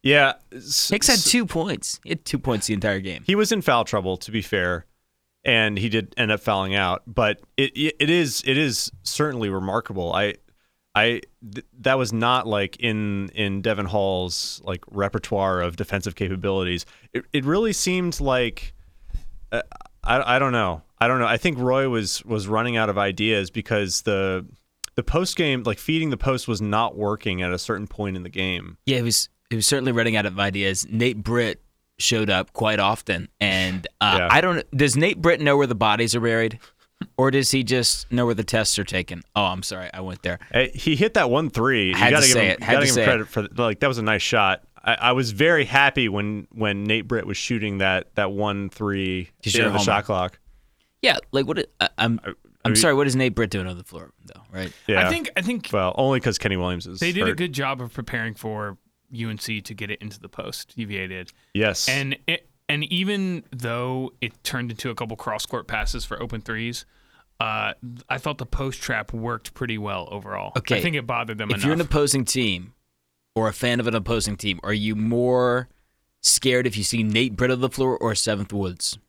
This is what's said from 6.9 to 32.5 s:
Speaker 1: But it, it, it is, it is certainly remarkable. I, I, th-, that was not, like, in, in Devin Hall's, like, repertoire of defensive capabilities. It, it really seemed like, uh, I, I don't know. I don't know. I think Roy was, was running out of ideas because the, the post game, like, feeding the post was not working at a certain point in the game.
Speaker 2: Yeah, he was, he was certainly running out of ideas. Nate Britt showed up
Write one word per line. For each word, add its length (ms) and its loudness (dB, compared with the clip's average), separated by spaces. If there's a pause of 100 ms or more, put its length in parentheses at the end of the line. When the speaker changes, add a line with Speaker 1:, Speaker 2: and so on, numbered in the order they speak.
Speaker 1:
But 340 0 (160)
it, 180 0
it, 240 -2
it 120 2
is, 360 0
it 120 2
is 340 -2 (100)
certainly 460 -2
remarkable. 640 -4
I, 220 0 (600)
I, 280 2 (320)
th-, 100 -14 (160)
that 160 2
was 160 0
not, 340 2
like, 340 0
in, 500 -2
in 320 -2
Devin 240 0
Hall's, 760 -2
like, 280 -6
repertoire 720 0
of 140 -4
defensive 400 -6
capabilities. 680 -2 (300)
It, 180 -4
it 140 0
really 260 2
seemed 480 -2
like, 540 -2 (800)
uh, 100 -2 (420)
I, 320 2
I 20 4
don't 140 2
know. 300 0 (200)
I 60 4
don't 100 2
know. 80 2
I 120 2
think 200 0
Roy 300 2
was, 380 -2
was 200 -2
running 300 0
out 140 2
of 80 0
ideas 520 2
because 520 -2
the, 420 0 (520)
the 60 0
post 340 0
game, 260 2
like, 160 -2
feeding 320 0
the 80 -2
post 280 -2
was 140 -2
not 360 0
working 460 -2
at 100 -2
a 60 -2
certain 280 -4
point 300 -6
in 60 -8
the 60 -12
game. 560 -4
Speaker 2:
Yeah, 140 2
he 40 0
was, 280 0 (180)
he 80 -2
was 100 0
certainly 260 2
running 240 2
out 100 2
of 120 -4
ideas. 520 0
Nate 340 0
Britt 380 0 (360)
showed 300 2
up 240 2